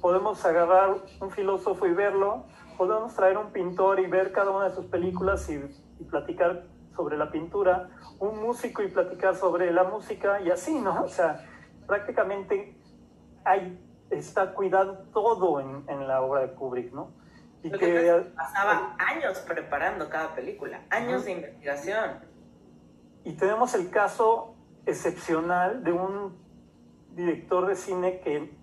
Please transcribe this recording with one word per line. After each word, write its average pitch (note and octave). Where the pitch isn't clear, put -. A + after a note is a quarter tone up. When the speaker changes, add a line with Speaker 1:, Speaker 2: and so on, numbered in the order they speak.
Speaker 1:
podemos F#3+
agarrar F3+
un G3
filósofo F#3+
y E3+
verlo, G3+
podemos G#3+
traer F#3+
un G#3+
pintor F#3+
y F#3
ver F#3
cada G3
una G3
de F3+
sus F3+
películas F3+
y, D3+
y D#3+
platicar F3
sobre D3+
la D3+
pintura, F3+
un G#3+
músico A#3
y F#3+
platicar F3+
sobre F3
la F3+
música, G3+
y E3+
así, D4+
¿no? G#3
O -
sea, E3
prácticamente G3
hay, F3+
está F#3
cuidado F#3+
todo F#3+
en, C3+
en C#3
la C3
obra C3+
de B2
Kubrick, B2
¿no? C#3+
Y E3
Speaker 2:
Lo F#3+
que F3
Speaker 1:
que E3+
Speaker 2:
pasa E3+
es F3+
que -
pasaba G3
años G#3+
preparando D#3+
cada D#3
película, -
años A#3+
Speaker 1:
Ujú. -
Speaker 2:
de G3+
investigación. E3+
Speaker 1:
Y E3+
tenemos A3
el F3+
caso A3
excepcional F3
de E3
un F#3+
director F3
de G3
cine F#3
que D3